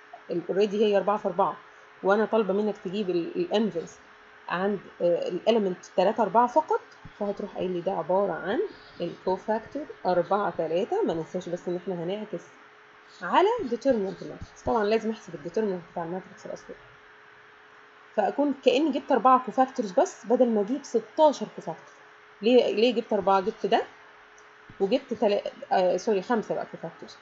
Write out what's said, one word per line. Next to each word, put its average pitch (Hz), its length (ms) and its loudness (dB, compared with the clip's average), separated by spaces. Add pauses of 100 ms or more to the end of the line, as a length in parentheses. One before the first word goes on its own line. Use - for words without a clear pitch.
(300)
ال-، 175 180 -2
already 196 260 2
هي 208 220 4
أربعة 196 200 2
في 202 120 -6
أربعة، 175 280 0 (460)
وأنا 202 220 4
طالبة 208 300 2
منك 208 300 -2
تجيب 190 260 -4
ال-، 170 260 -4
الانفرس 175 600 -2 (500)
عند، 190 300 -2 (220)
آه، 170 280 2
الاليمنت 190 560 0 (120)
تلاتة 196 260 2
أربعة 214 240 4
فقط، 311 340 0 (380)
فهتروح 202 360 -6
قايل 185 160 -4
لي 175 100 -4
ده 185 120 -2
عبارة 185 400 0
عن 170 280 -2 (400)
الكوفاكتور 214 840 -4 (200)
أربعة 180 520 2
تلاتة، 180 460 -2
ما 202 100 0
ننساش 165 340 -6
بس 175 200 -6
إن 175 80 -2
إحنا 180 180 -6
هنعكس 180 480 -6 (800)
على 269 260 4 (220)
determinant 214 520 0
الماتريكس، 151 440 -14
طبعًا 240 180 2
لازم 214 260 2
أحسب 196 240 -10
الديترمينانت 180 480 -4 (100)
بتاع 170 120 -6
الماتريكس 185 420 -10
الأصلي. - 280 -12 (1400)
فأكون 240 380 0 (100)
كأني 285 260 4
جبت 269 220 -2
أربعة 254 340 6
كوفاكتورز 233 460 -2
بس 302 340 0
بدل 247 220 4
ما 214 120 2
أجيب 247 240 -4
ستاشر 240 640 2 (100)
كوفاكتور. - 380 -14 (480)
ليه، 226 320 6
ليه 226 200 2
جبت 233 180 -4
أربعة؟ 196 280 2
جبت 202 260 -4
ده 226 160 2 (1000)
وجبت 214 340 -2
تلا-، - 580 -2
آه، 185 240 2
سوري، 196 260 -2
خمسة 190 320 -2
بقى - 120 -6
كوفاكتورز، - 560 -16